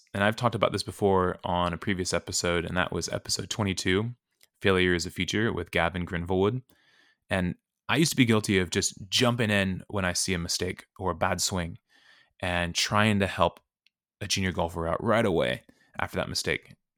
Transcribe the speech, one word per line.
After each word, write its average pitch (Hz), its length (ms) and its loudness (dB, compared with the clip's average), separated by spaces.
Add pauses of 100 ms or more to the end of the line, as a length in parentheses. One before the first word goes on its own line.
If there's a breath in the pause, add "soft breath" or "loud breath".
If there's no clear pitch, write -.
(160)
and 98 80 2
I've 110 120 2
talked 117 200 -2
about - 160 2
this 101 100 -2
before 92 600 2
on 87 300 0
a 82 40 -2
previous 92 340 -2
episode, 85 540 0
and 87 100 -4
that 90 160 0
was 85 180 -4
episode - 420 -4
twenty-two, 101 640 0 (460)
Failure 92 340 4
is 85 100 -2
a 90 60 -8
Feature 101 420 -2
with 90 160 -6
Gavin 87 380 0
Grindelwood. 95 560 0 (680 soft breath)
And 92 240 0 (340)
I 120 100 2
used 160 140 2
to - 60 -6
be 131 80 4
guilty 107 320 2
of 90 140 0
just - 240 -2 (120)
jumping 120 440 0
in 95 380 0
when 98 160 -2
I 87 80 0
see - 200 -2
a 87 60 0
mistake 87 460 -4 (120)
or 92 140 -2
a 85 40 -2
bad 92 240 0
swing 90 380 -4 (640 soft breath)
and 87 340 -2
trying 107 460 2
to 95 80 2
help - 320 0 (640)
a 101 60 -8
junior 95 240 0
golfer 85 360 -2
out - 160 -2
right 113 220 2
away 69 380 0 (360 soft breath)
after - 180 -4
that 85 120 -4
mistake. - 440 -4 (240)